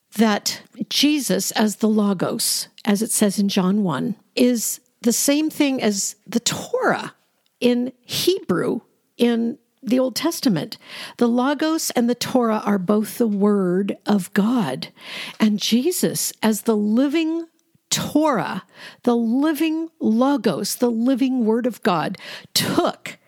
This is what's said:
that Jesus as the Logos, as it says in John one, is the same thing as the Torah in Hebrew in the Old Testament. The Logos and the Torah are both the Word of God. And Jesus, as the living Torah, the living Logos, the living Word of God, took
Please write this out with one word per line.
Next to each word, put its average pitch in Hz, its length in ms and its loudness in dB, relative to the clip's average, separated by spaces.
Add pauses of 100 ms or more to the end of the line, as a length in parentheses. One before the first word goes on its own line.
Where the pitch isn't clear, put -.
(160)
that 208 440 0 (300)
Jesus 269 640 0
as 214 240 0
the 220 120 0
Logos, 202 800 0 (160)
as 202 160 2
it 220 100 -4
says - 280 2
in 202 100 2
John 196 340 2
one, 165 320 -2 (220)
is 247 420 2 (220)
the 233 120 2
same 294 360 0
thing 269 340 0
as 208 340 -2 (100)
the - 140 -2
Torah - 760 -2 (460)
in 247 320 2 (100)
Hebrew - 800 -2 (360)
in 233 400 2 (260)
the 254 160 0
Old 262 160 0
Testament. 262 600 -2 (400)
The 240 120 2
Logos 285 640 0
and 240 180 2
the 247 40 0
Torah 233 480 0
are 208 160 0
both 214 380 0
the 240 100 2
Word 202 800 2
of 202 300 0
God. 196 540 0 (520)
And 214 180 2
Jesus, 226 720 0 (120)
as 214 200 0
the 226 140 2
living 294 720 0 (420)
Torah, 226 760 0 (400)
the 240 120 4
living 302 720 0 (100)
Logos, 226 760 0
the 240 160 0
living 247 560 0
Word 220 180 2
of 233 180 -4
God, 175 360 -2 (340)
took - 640 -2 (120)